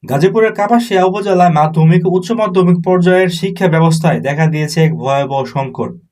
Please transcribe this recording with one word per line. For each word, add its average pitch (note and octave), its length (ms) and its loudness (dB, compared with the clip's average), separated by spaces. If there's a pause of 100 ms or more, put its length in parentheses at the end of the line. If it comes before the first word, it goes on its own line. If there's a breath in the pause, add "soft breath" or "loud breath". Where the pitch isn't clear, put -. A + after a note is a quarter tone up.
গাজীপুরের F#3+ 520 0
কাপাসিয়া G#3 500 0
উপজেলায় F#3 540 2
মাধ্যমিক D#3+ 460 2
ও F#3 100 0
উচ্চ F#3 180 -2
মাধ্যমিক F#3 520 0
পর্যায়ের F3+ 460 2
শিক্ষা F#3+ 380 -4
ব্যবস্থায় D#3+ 520 2
দেখা C#3+ 260 -2
দিয়েছে D#3 340 -4
এক D#3+ 160 2
ভয়াবহ C#3 500 -4
সংকট। B2+ 440 -8 (220)